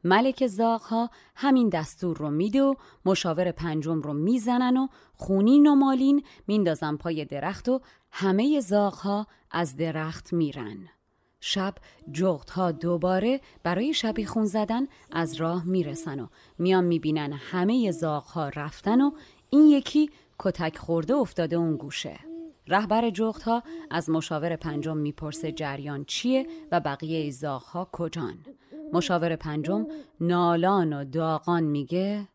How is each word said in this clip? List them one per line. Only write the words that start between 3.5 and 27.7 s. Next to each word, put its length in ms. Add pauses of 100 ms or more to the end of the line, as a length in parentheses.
پنجم 500
رو 100
میزنن 640
و 100 (280)
خونین 520
و 80
مالین 480 (240)
میندازن 500
پای 280
درخت 440
و 120 (300)
همهٔ 500
زاغ‌ها 680 (240)
از 260
درخت 560
میرن. 560 (520)
شب 340 (380)
جغدها 600
دوباره 680 (220)
برای 320
شبیخون 500
زدن 420 (260)
از 220
راه 300
میرسن 560
و 60 (320)
میان 260
می‌بینن 480
همهٔ 580
زاغ‌ها 580
رفتن 520
و 100 (400)
این 160
یکی 440 (280)
کتک 400
خورده 360
افتاده 420
اون 200
گوشه. 420 (480)
رهبر 440
جغدها 520 (280)
از 200
مشاور 460
پنجم 400
میپرسه 560
جریان 520
چیه 420 (260)
و 80
بقیهٔ 500
زاغ‌ها 640